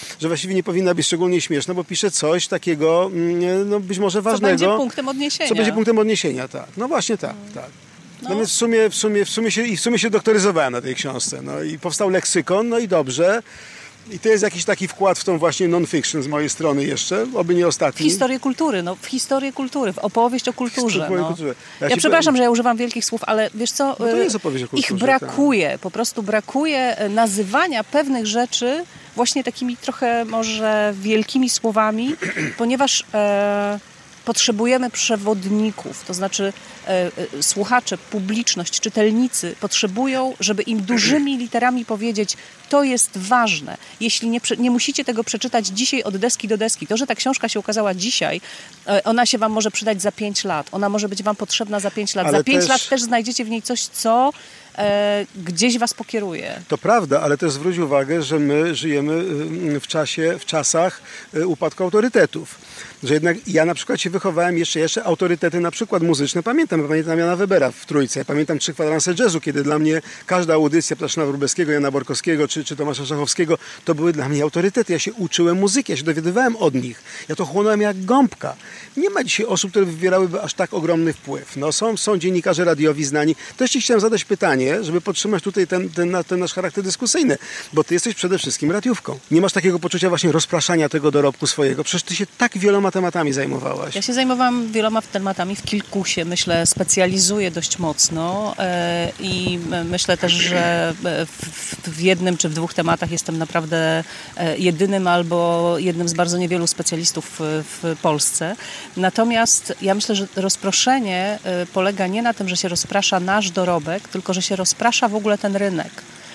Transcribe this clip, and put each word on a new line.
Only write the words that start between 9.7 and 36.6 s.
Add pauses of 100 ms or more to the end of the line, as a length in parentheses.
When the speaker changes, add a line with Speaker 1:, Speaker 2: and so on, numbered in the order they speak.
Speaker 1:
w
sumie
się
doktoryzowałem
na
tej
książce.
No
i
powstał
leksykon,
no
i
dobrze. (680)
I
to
jest
jakiś
taki
wkład
w
tą
właśnie
non-fiction
z
mojej
strony
jeszcze,
oby
nie
ostatni.
Speaker 2:
W
historię
kultury,
no,
w
historię
kultury,
w
opowieść
o
kulturze,
Speaker 1:
W
historię
Speaker 2:
no.
Speaker 1:
kultury. (260)
Ja
Speaker 2:
Ja
Speaker 1:
ci
Speaker 2:
przepraszam,
Speaker 1:
powiem
Speaker 2:
że
ja
używam
wielkich
słów,
ale
wiesz
co,
Speaker 1:
No (120)
to
Speaker 2:
y,
Speaker 1:
jest
opowieść
o
Speaker 2:
ich
Speaker 1:
kulturze,
Speaker 2:
brakuje,
Speaker 1:
tak.
Speaker 2:
po
prostu
brakuje, (180)
e,
nazywania
pewnych
rzeczy (320)
właśnie
takimi
trochę
może
wielkimi
słowami, (200)
<clears throat>
ponieważ, (100)
e, (460)
potrzebujemy (460)
przewodników,
to
znaczy, (340)